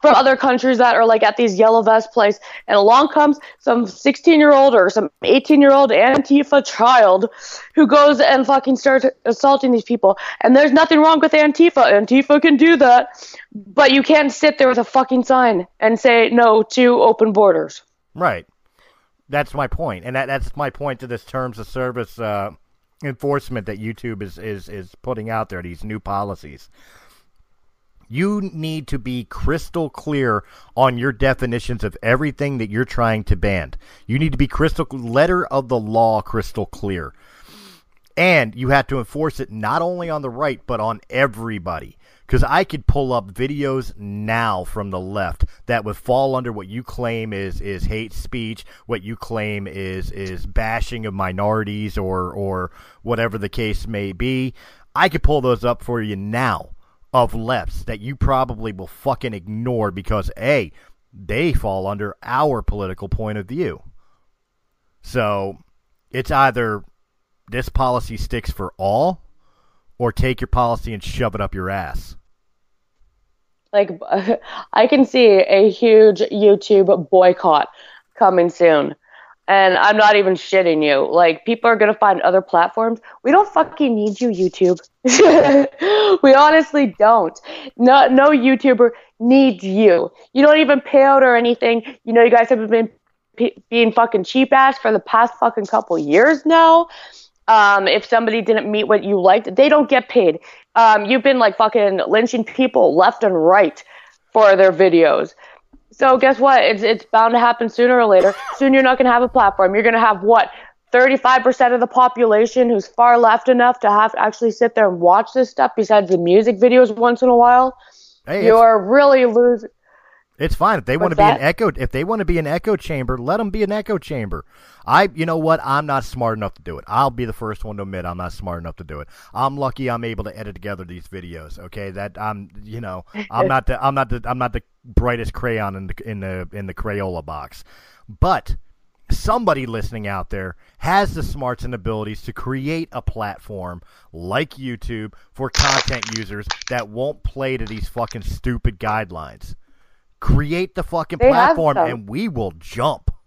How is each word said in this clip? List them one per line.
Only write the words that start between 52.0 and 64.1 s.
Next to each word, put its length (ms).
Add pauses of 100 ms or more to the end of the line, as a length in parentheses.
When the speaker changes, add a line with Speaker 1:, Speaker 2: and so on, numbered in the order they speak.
Speaker 2:
or 400 (320)
whatever 340
the 120
case 380
may 260
be. 400 (420)
I 140
could 120
pull 200
those 240
up 180
for 180
you 140
now 540 (440)
of 220
lefts 480
that 160
you 160
probably 560
will 160
fucking 480
ignore 560
because, 460
A, 340 (420)
they 400
fall 320
under 380
our 400
political 460
point 280
of 100
view. 360 (1200)